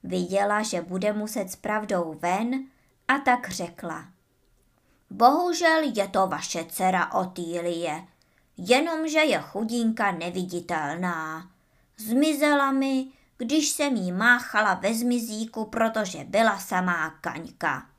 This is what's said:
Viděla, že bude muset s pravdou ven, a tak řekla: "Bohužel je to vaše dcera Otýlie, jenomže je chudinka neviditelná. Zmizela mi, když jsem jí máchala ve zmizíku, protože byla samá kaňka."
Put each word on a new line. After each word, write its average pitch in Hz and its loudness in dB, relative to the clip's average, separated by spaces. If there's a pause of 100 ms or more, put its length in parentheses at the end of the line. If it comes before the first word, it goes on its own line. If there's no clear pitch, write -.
Viděla, 190 0
že 190 -4
bude 185 -2
muset 208 -4
s - -12
pravdou 202 -2
ven, 226 0 (440)
a 269 2
tak 247 2
řekla: 175 -8 (1000)
"Bohužel 320 4
je 214 0
to 190 2
vaše 165 -6
dcera 185 0
Otýlie, 175 -4 (500)
jenomže 311 2
je 277 4
chudinka 220 -2
neviditelná. 170 -4 (460)
Zmizela 277 2
mi, 269 0 (300)
když 294 0
jsem 285 0
jí 185 -2
máchala 214 4
ve 196 0
zmizíku, 226 -2
protože 220 -2
byla 208 2
samá 180 0
kaňka." 160 -6 (120)